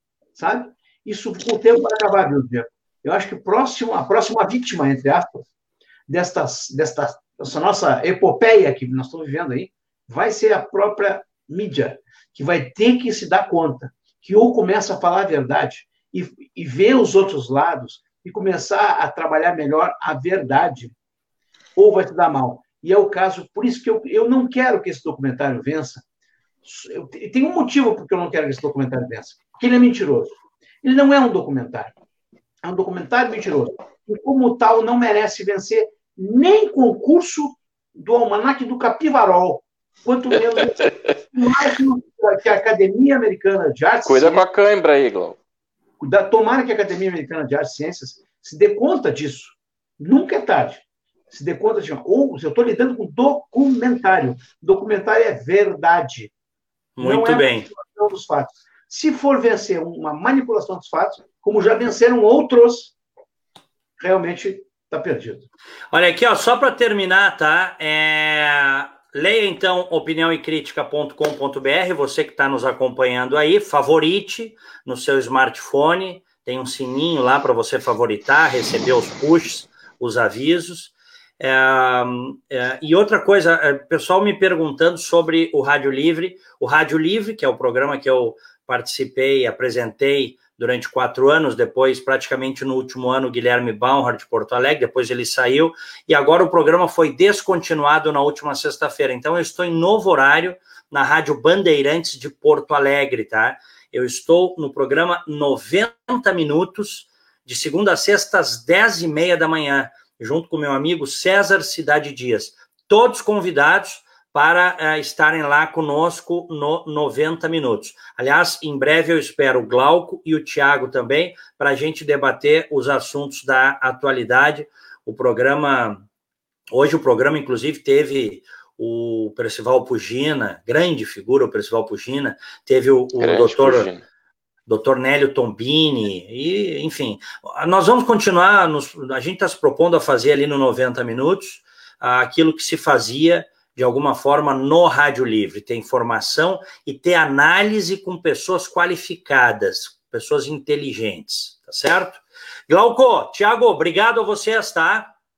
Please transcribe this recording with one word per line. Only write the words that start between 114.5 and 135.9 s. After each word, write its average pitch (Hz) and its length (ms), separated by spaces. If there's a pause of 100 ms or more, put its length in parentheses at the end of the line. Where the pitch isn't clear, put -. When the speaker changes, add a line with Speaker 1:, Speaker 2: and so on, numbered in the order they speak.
Speaker 3:
eh, 156 200
estarem 156 440
lá 147 240
conosco 165 800
no 156 380
Noventa 151 640
Minutos. 135 440 (220)
Aliás, 151 460
em 147 160
breve 156 340
eu 165 60
espero 131 420
o 110 60
Glauco 143 580
e 160 100
o 151 80
Thiago 139 460
também, 139 460 (240)
pra 139 160
gente 156 280
debater 147 680
os 135 180
assuntos 139 560
da 131 280 (100)
atualidade. 131 840 (380)
O - 80
programa, 127 920 (680)
hoje 147 260
o 147 40
programa, 135 360
inclusive, 127 440
teve 139 640 (360)
o 113 580
Percival 117 480
Pugina, 123 800
grande 147 380
figura, 117 400
o 107 60
Percival 113 340
Pugina, 127 520 (280)
teve 131 260
o, 127 220
o 127 60
Speaker 2:
Grande 90 180
Speaker 3:
doutor, 127 380
Speaker 2:
Pugina. 95 280 (640)
Speaker 3:
doutor 127 320
Nélio 139 360
Tombini, 120 920